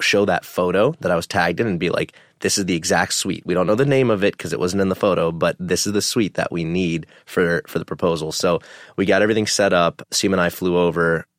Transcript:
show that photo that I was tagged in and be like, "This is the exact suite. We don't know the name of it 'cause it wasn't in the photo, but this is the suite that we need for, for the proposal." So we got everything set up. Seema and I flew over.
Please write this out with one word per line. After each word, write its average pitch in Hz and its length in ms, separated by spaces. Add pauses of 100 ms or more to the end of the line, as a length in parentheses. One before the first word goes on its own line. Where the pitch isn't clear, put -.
show 101 240
that 92 200
photo 95 560
that 90 100
I 87 60
was 82 100
tagged 90 340
in 117 60
and 90 120
be 85 100
like, - 240 (280)
"This - 180
is 95 80
the 90 80
exact 87 380
suite. - 340
We 90 80
don't 87 140
know 110 80
the 139 100
name 135 240
of 101 140
it 101 120
'cause 80 160
it - 60
wasn't 92 240
in 95 60
the 92 80
photo, 85 340
but 85 300
this 90 260
is 101 60
the 101 100
suite 107 320
that - 160
we 82 140
need 82 420 (180)
for, 85 440
for - 100
the 80 60
proposal." 80 480
So 87 280 (360)
we 95 100
got 98 160
everything 107 240
set 98 260
up. 85 380
Seema 98 220
and 92 80
I 87 100
flew 90 260
over. 82 480 (140)